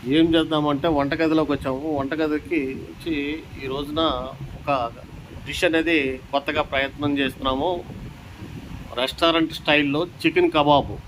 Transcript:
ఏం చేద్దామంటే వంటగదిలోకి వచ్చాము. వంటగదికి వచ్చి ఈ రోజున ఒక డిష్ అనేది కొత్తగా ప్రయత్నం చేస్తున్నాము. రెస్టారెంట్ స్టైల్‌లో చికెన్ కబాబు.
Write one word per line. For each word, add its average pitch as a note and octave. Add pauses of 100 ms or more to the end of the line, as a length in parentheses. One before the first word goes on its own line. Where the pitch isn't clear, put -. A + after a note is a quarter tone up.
(160)
ఏం E3
చేద్దామంటే D3+
వంటగదిలోకి D#3
వచ్చాము. C#3+
వంటగదికి D3+ (280)
వచ్చి - (500)
ఈ -
రోజున C#3+ (580)
ఒక B2 (540)
డిష్ C#3+
అనేది D#3 (140)
కొత్తగా D3
ప్రయత్నం C#3+
చేస్తున్నాము. C#3 (1160)
రెస్టారెంట్ E3
స్టైల్‌లో D3 (200)
చికెన్ E3+
కబాబు. C#3